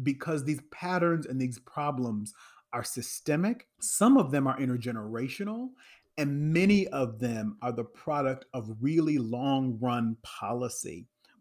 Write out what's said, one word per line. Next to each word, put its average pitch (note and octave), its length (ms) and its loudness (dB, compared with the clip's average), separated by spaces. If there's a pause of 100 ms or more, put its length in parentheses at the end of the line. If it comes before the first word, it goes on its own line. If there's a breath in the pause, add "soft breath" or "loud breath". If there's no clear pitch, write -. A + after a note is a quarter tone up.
because C#3+ 420 -2
these D3 160 -2 (100)
patterns F3 540 0
and C3 160 -4
these B2+ 160 -2
problems B2 760 -4 (400 loud breath)
are A#2+ 100 -4
systemic. E3 840 -2 (120)
Some B3+ 380 6
of D#3+ 120 4
them C#3 160 2
are C3 140 0
intergenerational, B2 1080 -4 (480 soft breath)
and D3 360 0
many G3 360 6
of A#2+ 300 -2
them A2 440 -2
are B2 80 -2
the A2+ 140 -4
product C3+ 680 -4
of A2 280 -6
really D#3 360 4
long B2+ 640 0
run A#2 400 0
policy. A2+ 840 -6 (340 soft breath)